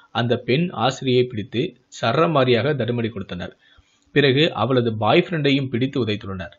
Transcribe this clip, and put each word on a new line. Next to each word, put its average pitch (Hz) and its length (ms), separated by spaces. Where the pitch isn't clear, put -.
அந்த 117 260
பெண் 160 340
ஆசிரியை 127 540
பிடித்து 110 520
சரமாரியாக 131 760
தடுமாறி 117 340
கொடுத்தனர். 92 480
பிறகு 143 400
அவளது 117 420
பாய் 117 320
ஃப்ரெண்டையும் 139 400
பிடித்து 127 380
உதைத்துள்ளனர். 98 520